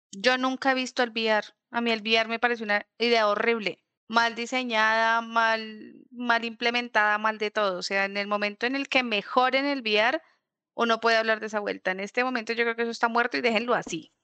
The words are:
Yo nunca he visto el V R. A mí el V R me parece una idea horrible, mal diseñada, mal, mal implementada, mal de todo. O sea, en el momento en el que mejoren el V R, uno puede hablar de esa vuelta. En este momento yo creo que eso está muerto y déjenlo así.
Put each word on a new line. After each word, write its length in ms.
Yo 260
nunca 340
he 40
visto 260
el 100
V 160
R. 200
A 100
mí 100
el 100
V 160
R 120
me 100
parece 240
una 220
idea 300
horrible, 560
mal 260
diseñada, 880
mal, 720
mal 360
implementada, 760
mal 180
de 140
todo. 260
O 60
sea, 220
en 120
el 100
momento 380
en 100
el 140
que 140
mejoren 640
el 160
V 180
R, 220
uno 260
puede 180
hablar 220
de 80
esa 120
vuelta. 320
En 80
este 240
momento 300
yo 100
creo 120
que 80
eso 80
está 160
muerto 300
y 40
déjenlo 340
así. 360